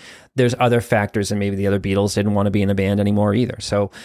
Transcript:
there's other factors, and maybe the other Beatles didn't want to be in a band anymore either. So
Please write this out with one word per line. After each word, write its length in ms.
there's 220
other 220
factors, 500
and 120
maybe 160
the 100
other 140
Beatles 340
didn't 200
want 100
to 60
be 100
in 80
a 40
band 280
anymore 320
either. 260
So 320